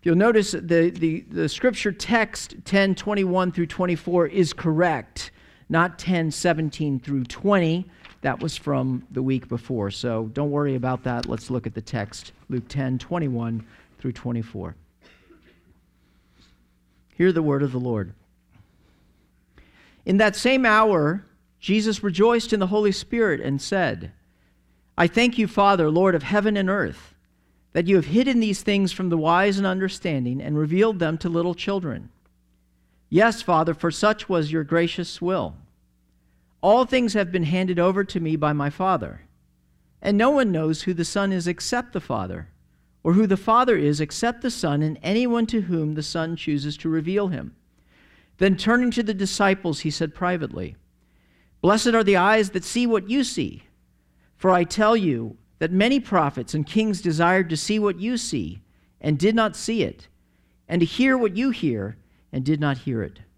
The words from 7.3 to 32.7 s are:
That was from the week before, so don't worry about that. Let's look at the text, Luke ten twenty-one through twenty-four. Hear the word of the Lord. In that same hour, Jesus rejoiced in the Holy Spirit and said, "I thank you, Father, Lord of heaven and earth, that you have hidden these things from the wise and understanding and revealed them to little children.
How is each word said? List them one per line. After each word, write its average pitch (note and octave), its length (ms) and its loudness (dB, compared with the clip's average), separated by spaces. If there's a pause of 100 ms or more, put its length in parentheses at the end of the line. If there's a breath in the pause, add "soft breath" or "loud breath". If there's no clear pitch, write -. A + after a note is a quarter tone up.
That C3+ 180 -2
was D#3 160 -6
from C3 540 -2
the B2+ 120 -4
week C3 260 -2
before, A2+ 420 -4
so A2+ 420 -6
don't D3 180 -4
worry C#3+ 260 -2
about B2+ 260 -4
that. A#2+ 240 -4
Let's A#2 240 -8
look B2 160 -4
at A2 80 -8
the A2 80 -10
text, - 500 -8 (160)
Luke B2 200 -6
ten C3 280 -4
twenty-one A#2 680 -4 (320 soft breath)
through B2+ 140 -6
twenty-four. A2 640 -8 (2500 soft breath)
Hear F3+ 160 4
the E3 120 2
word C#3+ 200 0
of C#3 100 0
the B2+ 60 -4
Lord. A2 360 -4 (1900 soft breath)
In F#3+ 100 4
that G#3 200 4
same C4 280 2
hour, G3+ 640 4 (340)
Jesus G#3 420 0
rejoiced A3 520 2
in G#3 60 -2
the F#3+ 80 0
Holy G#3 240 2
Spirit G#3+ 500 0
and C3+ 180 -2
said, A2 520 -4 (840)
"I E3+ 100 4
thank A#3 300 2
you, A3 100 2
Father, G3 440 4
Lord F3+ 240 4
of D#3 80 0
heaven G#3 340 0
and F#3+ 140 0
earth, F3+ 440 -4 (600)
that E3+ 120 0
you F#3+ 100 4
have D3+ 100 4
hidden A#3+ 340 2
these G#3 220 -2
things G3+ 300 2
from F#3+ 180 -4
the E3+ 80 2
wise F3+ 400 2
and G3 80 0
understanding E3 720 -2
and D3+ 180 -2
revealed F#3 400 2
them D#3+ 200 -2
to F3 100 -6
little E3+ 260 -2
children. F3+ 540 -6 (1040)